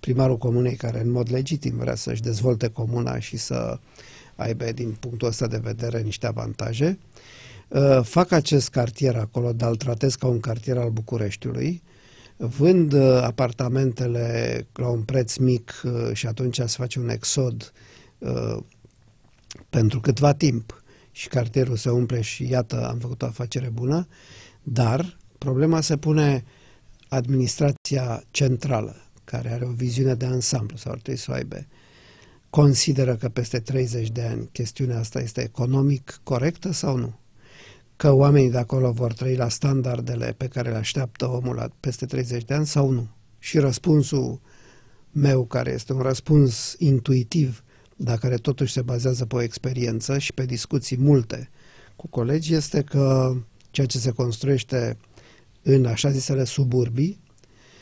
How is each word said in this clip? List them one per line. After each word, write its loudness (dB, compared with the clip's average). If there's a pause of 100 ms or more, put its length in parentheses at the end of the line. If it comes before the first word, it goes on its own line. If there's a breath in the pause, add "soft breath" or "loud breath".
primarul 2
comunei, 0
care -6
în 0
mod 0
legitim -2
vrea -2
să-și -6
dezvolte 0
comuna -4
și -8
să -4 (560 loud breath)
aibă, -4
din -6
punctul -4
ăsta -2
de -4
vedere, -4
niște -6
avantaje. -2 (680 loud breath)
Uh, 6
fac 2
acest 4
cartier 0
acolo, -2
dar 0
îl 0
tratez -2
ca -4
un 2
cartier -4
al 0
Bucureștiului, -4 (540 loud breath)
vând, 4
uh, 6
apartamentele -2
la -4
un -2
preț -2
mic, 0
uh, -2
și -4
atunci -2
se -2
face -4
un -2
exod, -2 (460 loud breath)
uh, -4 (1120)
pentru 4
câtva 4
timp -2 (280 soft breath)
și -14
cartierul 0
se -2
umple 0
și -6
iată, -2
am -6
făcut -8
o -2
afacere -6
bună, -2 (600 loud breath)
dar 0 (200)
problema 2
se 0
pune 2 (640 soft breath)
administrația 0
centrală, 0 (280)
care -6
are -4
o -6
viziune 0
de -2
ansamblu -2
sau -10
ar -8
trebui -8
să -10
o -4
aibă. -8 (840 loud breath)
Consideră 4
că -6
peste -4
treizeci -2
de -6
ani -6
chestiunea -4
asta -6
este -6
economic 0
corectă -2
sau -2
nu? -4 (760 loud breath)
Că 6
oamenii 8
de 0
acolo 2
vor -2
trăi -2
la 0
standardele -2
pe -6
care -4
le -2
așteaptă -4
omul -2
la, -4 (120)
peste -4
treizeci -4
de -4
ani 0
sau 2
nu? -2 (300)
Și 0
răspunsul 2 (680 soft breath)
meu, 4
care -2
este -6
un -2
răspuns 2
intuitiv, 2 (320 soft breath)
dar -2
care 0
totuși -2
se -2
bazează -2
pe -4
o 0
experiență -2
și -4
pe -4
discuții -2
multe 4 (460 loud breath)
cu -16
colegi, 0
este 0
că 2 (340)
ceea 0
ce -4
se 0
construiește -2 (640 loud breath)
în 6
așa 0
zisele 0
suburbii 0 (600 loud breath)